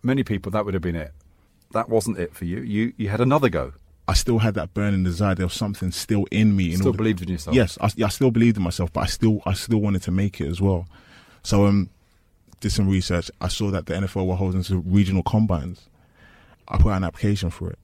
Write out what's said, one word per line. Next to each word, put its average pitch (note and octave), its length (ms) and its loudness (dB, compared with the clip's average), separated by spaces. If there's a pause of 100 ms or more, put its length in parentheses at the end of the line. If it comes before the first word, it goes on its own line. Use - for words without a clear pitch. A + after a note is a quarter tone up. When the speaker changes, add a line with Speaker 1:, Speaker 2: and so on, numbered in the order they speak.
Speaker 1:
Many C3 200 0
people, G2 280 -4
that G#2+ 120 0
would G2 120 -2
have E2 80 -2
been F2 120 -2
it. D2+ 180 -8 (580)
That A2+ 180 -4
wasn't A2 300 0
it F2 160 -6
for F2+ 100 -10
you. F2+ 160 -4
You, A2+ 340 -2
you G#2+ 140 -4
had G#2+ 100 -2
another C3 300 2
go. C#2 240 -4 (340)
Speaker 2:
I F2+ 60 0
still A#2 260 2
had G#2+ 140 2
that F2+ 200 -6
burning G2+ 300 0
desire. F2+ 320 0
There F2+ 120 -2
was - 80 -4
something G2+ 360 -4
still G2+ 400 -2
in G#2+ 240 4
me. F2+ 160 2
In F2+ 60 -2
Speaker 1:
Still G2 120 2
Speaker 2:
order A#2 100 0
Speaker 1:
believed G#2+ 240 0
in E2+ 40 -8
yourself. F2+ 260 -4
Speaker 2:
Yes, A#2+ 280 2
I, A2+ 80 2 (120)
I G#2+ 60 2
still B2+ 240 0
believed A2+ 240 4
in G2+ 80 -2
myself, F2 300 -2
but - 80 -2
I - 60 0
still, A2 380 0
I G2 60 0
still A2 280 0
wanted G2+ 240 0
to F#2 80 -4
make G2 280 -2
it D2+ 80 -4
as E2+ 140 -4
well. F#2 260 0 (560)
So, G2+ 220 4
um, G2+ 240 2 (720)
did G#2 120 -4
some G2 180 2
research. F#2 500 0
I F#2 80 -6
saw G2+ 240 -2
that F#2 140 -4
the E2 100 -4
N F#2+ 80 -2
F F#2 140 -4
L F#2 100 0
were F#2 80 0
holding F#2 280 -2
some F2+ 220 -2
regional F#2 380 2
combines. F2+ 640 0 (800)
I - 100 -2
put G#2+ 140 6
out F#2+ 60 0
an F#2+ 80 0
application G2 440 -2
for F2 200 -8
it - 140 -12